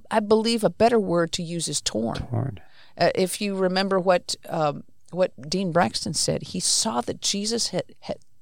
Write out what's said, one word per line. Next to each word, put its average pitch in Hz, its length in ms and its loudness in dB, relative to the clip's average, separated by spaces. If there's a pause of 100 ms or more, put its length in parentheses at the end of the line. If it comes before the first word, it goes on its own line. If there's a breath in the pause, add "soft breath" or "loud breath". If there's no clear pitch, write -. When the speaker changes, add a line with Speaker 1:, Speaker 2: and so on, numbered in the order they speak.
(100)
Speaker 1:
I 220 100 2
believe 220 420 4
a 196 80 4
better 226 300 4
word 170 320 2
to 185 100 -4
use 165 260 -4
is 151 120 -4
torn. - 360 -2 (120)
Speaker 2:
Torn. 117 320 -4 (360 soft breath)
Speaker 1:
Uh, 165 180 4
if 180 260 0
you 202 160 -2
remember 190 420 2
what, 180 380 2 (120)
um, 151 360 -2 (260)
what 180 220 0 (180)
Dean 185 220 -2
Braxton 180 420 0
said, - 300 -2
he 185 160 -8
saw - 400 0
that 202 220 -6
Jesus 214 460 -2
had, 180 160 -4 (160)
had, - 180 -10 (240)